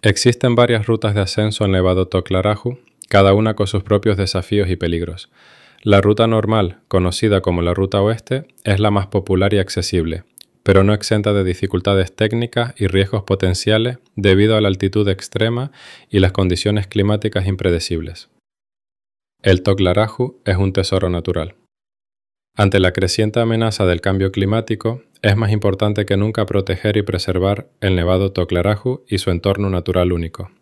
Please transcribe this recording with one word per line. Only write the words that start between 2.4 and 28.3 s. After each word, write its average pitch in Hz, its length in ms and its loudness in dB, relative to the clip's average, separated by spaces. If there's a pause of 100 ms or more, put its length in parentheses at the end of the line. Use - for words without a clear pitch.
cada 98 240 6
una 107 220 2
con 104 120 -2
sus 95 160 -4
propios 104 340 0
desafíos 95 520 -2
y 92 80 -2
peligros. 85 540 -6 (520)
La 101 180 6
ruta 107 260 4
normal, 110 640 0
conocida 95 520 2
como 87 220 -2
la 87 100 0
Ruta 95 300 0
Oeste, 113 440 -2 (180)
es 98 140 2
la 104 120 2
más 98 160 0
popular 98 480 0
y 101 40 2
accesible, 90 680 -4 (380)
pero 95 220 4
no 104 80 4
exenta 104 400 0
de 101 120 0
dificultades 92 720 -2
técnicas 117 600 -2
y 101 120 -2
riesgos 95 340 0
potenciales 107 760 0 (180)
debido 101 400 4
a 107 40 2
la 104 80 2
altitud 98 400 0
extrema 117 640 -4 (380)
y 101 80 2
las 92 140 4
condiciones 98 540 0
climáticas 101 600 -2
impredecibles. 85 840 -4 (1120)
El 92 200 2
Toclarajú 101 840 0
es 95 120 0
un 98 160 0
tesoro 92 360 -2
natural. 87 460 -4 (1040)
Ante 101 220 2
la 90 120 2
creciente 107 480 -2
amenaza 113 440 0
del 87 160 0
cambio 95 320 0
climático, 110 680 -4 (180)
es 104 160 2
más 110 140 0
importante 104 560 0
que 98 100 0
nunca 107 300 -2
proteger 98 500 -2
y 104 60 0
preservar 95 680 -2 (120)
el 95 160 0
Nevado 92 360 0